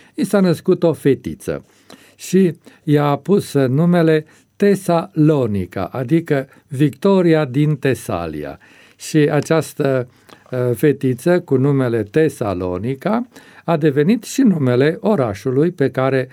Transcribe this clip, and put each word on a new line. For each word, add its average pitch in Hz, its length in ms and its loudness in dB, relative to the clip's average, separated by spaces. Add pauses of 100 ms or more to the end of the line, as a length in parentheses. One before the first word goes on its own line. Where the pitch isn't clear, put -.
(140)
i 285 100 -4
s-a 202 160 0
născut 175 440 0
o 160 100 2
fetiță 82 720 -2 (500)
și 185 380 0 (300)
i-a 147 320 2
pus 139 380 -2
numele 156 720 2 (300)
Tesalonica, 151 1300 0
adică 135 600 -2 (200)
Victoria 156 760 2
din 147 300 0
Tesalia. 82 840 -6 (360)
Și - 220 -6
această, 143 920 0 (420)
uh, 123 240 -2
fetiță 139 640 0
cu 156 160 -2
numele 127 480 0
Tesalonica 120 1200 -2 (400)
a 165 100 0
devenit 151 460 0
și - 180 -4
numele 147 580 2
orașului 135 720 0
pe 135 180 -2
care 131 440 -2